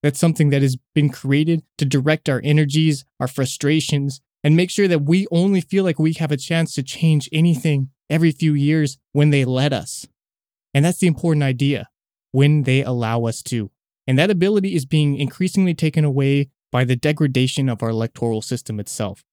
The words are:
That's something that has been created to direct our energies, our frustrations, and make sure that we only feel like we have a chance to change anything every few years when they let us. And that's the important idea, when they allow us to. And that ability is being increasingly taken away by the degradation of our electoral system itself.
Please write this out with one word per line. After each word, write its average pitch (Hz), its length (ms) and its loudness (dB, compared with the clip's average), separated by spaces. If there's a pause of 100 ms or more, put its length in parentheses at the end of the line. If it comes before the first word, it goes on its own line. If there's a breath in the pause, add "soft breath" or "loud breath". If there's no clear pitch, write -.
That's 147 160 -2
something 160 320 2
that 139 100 2
has 131 160 0 (160)
been 147 160 2
created 151 540 0 (160)
to 151 60 0
direct 147 440 0
our 131 140 0
energies, 151 640 2 (140)
our 127 80 -4
frustrations, 143 920 -2 (220)
and 147 120 4
make 180 140 2
sure 202 180 0
that 160 160 2
we 180 280 2
only 190 280 2
feel 190 240 -2
like 175 140 -2
we 160 160 2
have 160 180 -4
a 147 60 -2
chance 165 380 -4
to 143 80 -4
change 156 500 0
anything 156 560 0 (200)
every 160 220 2
few 156 220 0
years 147 460 0 (120)
when 147 200 4
they 143 120 2
let 127 300 0
us. - 340 -10 (680)
And 139 120 2
that's 175 140 -2
the 190 80 4
important 160 360 0
idea, 131 460 -2 (420)
when 143 320 4
they 131 200 2
allow 117 420 -2
us 113 180 -4
to. 110 280 -6 (340)
And 131 140 2
that 180 100 4
ability 196 460 0
is 135 100 0
being 147 320 0
increasingly 180 560 -2
taken 156 320 0
away 139 440 0 (220)
by 123 140 0
the 127 100 0
degradation 135 720 0
of 117 140 -4
our 113 80 -2
electoral 113 520 -4
system 110 380 -8
itself. 101 540 -8